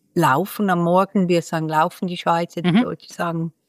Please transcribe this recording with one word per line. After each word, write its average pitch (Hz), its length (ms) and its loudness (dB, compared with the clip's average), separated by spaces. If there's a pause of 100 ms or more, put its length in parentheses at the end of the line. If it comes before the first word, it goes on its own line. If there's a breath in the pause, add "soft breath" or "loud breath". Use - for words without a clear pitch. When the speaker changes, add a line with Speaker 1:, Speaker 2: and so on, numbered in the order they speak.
(140)
Speaker 1:
laufen 170 540 0
am 175 140 0
Morgen. 180 480 2
Wir 170 100 2
sagen 160 260 -4
laufen, 156 400 0
die 175 120 -8
Schweizer, 170 420 -2
die 170 120 2
Speaker 2:
Mhm. 220 100 4
Speaker 1:
Deutschen - 320 -10
sagen 165 380 -4 (160)